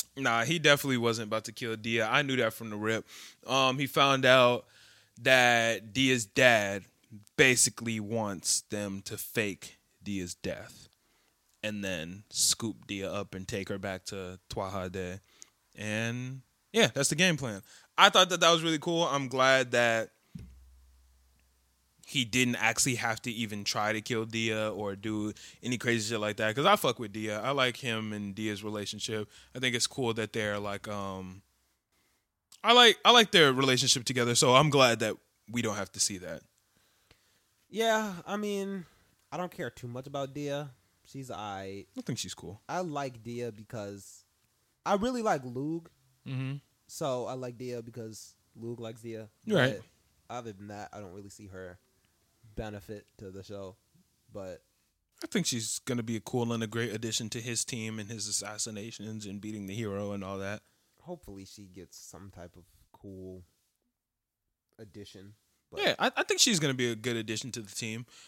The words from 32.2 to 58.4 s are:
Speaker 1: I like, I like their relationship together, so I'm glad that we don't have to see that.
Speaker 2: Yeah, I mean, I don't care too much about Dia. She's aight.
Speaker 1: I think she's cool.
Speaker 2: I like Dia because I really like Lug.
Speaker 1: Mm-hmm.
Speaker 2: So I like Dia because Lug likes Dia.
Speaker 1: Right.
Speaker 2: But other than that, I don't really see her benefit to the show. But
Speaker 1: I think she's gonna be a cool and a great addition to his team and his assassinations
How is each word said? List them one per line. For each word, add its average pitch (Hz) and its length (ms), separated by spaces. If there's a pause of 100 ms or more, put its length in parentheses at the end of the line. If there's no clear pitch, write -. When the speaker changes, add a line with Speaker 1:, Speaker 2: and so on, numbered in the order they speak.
Speaker 1:
I 220 100
like, 240 300
I 196 80
like 233 200
their 156 200
relationship 127 540
together, 120 300
so 127 200
I'm 151 140
glad 127 300
that 110 160 (340)
we 117 140
don't 107 120
have 98 180
to 104 60
see 98 200
that. 82 240 (1300)
Speaker 2:
Yeah, 214 580
I 202 100
mean, 196 480 (460)
I 147 60
don't 175 140
care 131 200
too - 160
much 123 180
about 139 280
Dia. 143 380 (340)
She's 135 240
aight. 98 580 (100)
Speaker 1:
I 254 40
think 135 180
she's 90 160
cool. - 340
Speaker 2:
I 165 100
like 143 440
Dia 120 280
because 101 720 (600)
I 180 100
really 240 280
like 175 200
Lug. 147 460 (380)
Speaker 1:
Mm-hmm. 131 280 (320)
Speaker 2:
So 127 380
I 120 80
like 127 240
Dia 120 240
because 113 540 (200)
Lug 117 240
likes 113 220
Dia. 110 280 (180)
Speaker 1:
Right. 127 340 (480)
Speaker 2:
But 117 60
other 117 180
than 101 140
that, 104 260
I 104 60
don't 95 140
really 98 160
see 101 180
her 92 300 (800)
benefit 104 500 (140)
to 98 100
the 95 140
show. 98 320 (580)
But 92 300 (600)
Speaker 1:
I 110 40
think - 180
she's 113 340
gonna 120 240
be 113 120
a 107 60
cool 117 320
and 113 100
a 110 40
great 113 260
addition 113 380
to 117 100
his 117 240
team 110 340
and 101 100
his 107 180
assassinations 107 1000